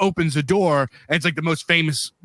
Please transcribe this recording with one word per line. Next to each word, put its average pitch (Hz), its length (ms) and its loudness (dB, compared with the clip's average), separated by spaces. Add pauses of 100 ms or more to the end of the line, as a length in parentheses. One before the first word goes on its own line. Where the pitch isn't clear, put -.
opens 170 340 0
the 151 80 0
door, 147 460 2 (200)
and 151 80 0
it's, 165 80 -2
like, 170 100 0
the 160 80 -8
most 160 240 -2
famous 160 460 0 (120)